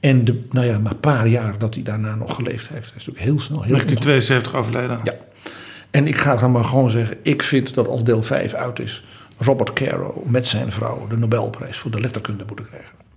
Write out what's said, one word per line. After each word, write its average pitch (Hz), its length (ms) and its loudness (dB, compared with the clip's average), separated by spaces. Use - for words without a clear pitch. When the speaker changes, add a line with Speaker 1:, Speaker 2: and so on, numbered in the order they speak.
Speaker 1:
En 131 240 6
de, 117 260 0
nou 127 160 2
ja, 110 120 2
maar 107 140 0
een - 80 -6
paar 131 280 4
jaar 110 300 2
dat 110 160 -2
hij 127 80 -8
daarna 107 320 -4
nog 113 200 -6
geleefd - 340 -6
heeft. 139 200 -12
Hij - 80 -20
is - 100 -18
natuurlijk - 180 -10
heel 143 160 2
snel... - 220 -6
heel 117 100 0
Speaker 2:
Negentien 135 260 2
tweeënzeventig 127 560 2
overleden. 120 500 -2
Speaker 1:
Ja. - 100 -2
En 143 160 4
ik 156 100 0
ga 139 200 4
dan 123 160 4
maar 117 120 4
gewoon 127 260 4
zeggen: 113 320 0
ik 151 200 2
vind 131 320 0
dat 120 140 2
als 120 160 -2
deel 113 180 4
vijf 117 300 -2
uit 123 260 -6
is, - 260 -10
Robert 117 340 2
Caro - 540 -2
met 123 200 2
zijn 110 260 -2
vrouw 110 340 -4
de 110 100 -4
Nobelprijs 113 600 -2
voor - 120 -8
de 110 100 -4
letterkunde 107 460 -6
moeten 110 200 -12
krijgen. - 240 -20